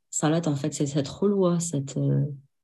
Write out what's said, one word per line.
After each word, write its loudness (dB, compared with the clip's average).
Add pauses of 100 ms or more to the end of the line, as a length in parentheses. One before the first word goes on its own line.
Salat, 0
en 0
fait, -2
c'est -2
cette -2
reloi, 2
cette, -4
euh, 2 (380)